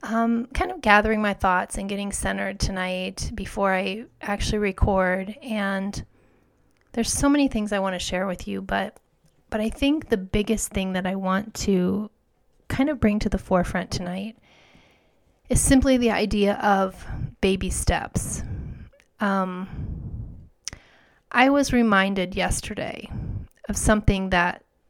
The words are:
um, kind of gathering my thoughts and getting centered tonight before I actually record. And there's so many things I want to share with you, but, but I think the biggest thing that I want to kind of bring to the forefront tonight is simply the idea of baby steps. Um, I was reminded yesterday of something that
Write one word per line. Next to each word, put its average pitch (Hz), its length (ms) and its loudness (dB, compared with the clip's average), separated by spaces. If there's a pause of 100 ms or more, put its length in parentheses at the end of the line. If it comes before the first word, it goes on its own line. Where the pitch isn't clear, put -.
um, 233 500 0
kind 359 180 -2
of 359 80 -10
gathering 214 420 6
my 202 120 0
thoughts 190 440 0
and 196 120 -6
getting 202 240 -6
centered 196 480 -4
tonight 185 760 -4
before 196 380 0
I 190 320 -4 (160)
actually 208 380 -2
record. 190 840 0
And 202 600 -4 (880)
there's 226 180 -2
so - 160 0
many 277 220 4
things 208 240 -2
I 202 60 0
want 190 160 -2
to 175 40 -8
share 185 260 -2
with 180 220 -6
you, 196 140 -6
but, 196 360 -4 (520)
but 220 100 -2
I 220 100 0
think 285 380 0
the 226 80 2
biggest 208 540 -2
thing 190 240 -4
that 185 120 -2
I 185 100 -2
want 190 400 -2
to 196 540 0 (600)
kind 269 200 0
of 285 120 -2
bring 208 180 4
to - 80 -2
the 196 100 0
forefront 180 540 0
tonight 185 460 -6 (1120)
is 240 100 4
simply 269 380 6
the 233 140 4
idea 202 440 2
of 190 500 2 (360)
baby 190 280 2
steps. - 760 -2 (760)
Um, 190 480 -2 (1700)
I 254 160 6
was 277 240 2
reminded 196 600 2
yesterday - 760 -4 (580)
of 208 80 -4
something 202 540 2
that 175 340 0 (260)